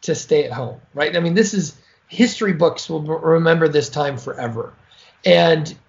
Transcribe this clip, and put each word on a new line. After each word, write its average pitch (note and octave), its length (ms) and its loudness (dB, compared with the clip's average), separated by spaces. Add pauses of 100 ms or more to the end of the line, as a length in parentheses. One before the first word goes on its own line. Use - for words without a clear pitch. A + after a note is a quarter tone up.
to D#3+ 120 -4
stay D3 300 0
at B2 80 -8
home, A#2 260 -10 (140)
right? D#3 240 -2
I - 20 2
mean, E3+ 140 0
this G3+ 200 2
is, F3+ 220 -4 (320)
history A3 460 0
books E3 360 -2
will D#3+ 100 -6
m-, D#3 260 -6
remember E3 420 4
this D3 220 0
time C#3+ 280 -4
forever. A#2+ 560 -8 (520)
And, E3+ 500 4 (140)